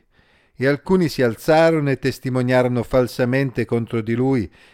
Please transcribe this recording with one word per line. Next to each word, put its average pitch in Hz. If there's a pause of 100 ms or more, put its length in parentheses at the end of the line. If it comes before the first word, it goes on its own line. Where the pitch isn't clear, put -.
(580)
E 127
alcuni 160
si -
alzarono 156
e 135
testimoniarono 127
falsamente 127
contro 117
di 113
lui, 123 (240)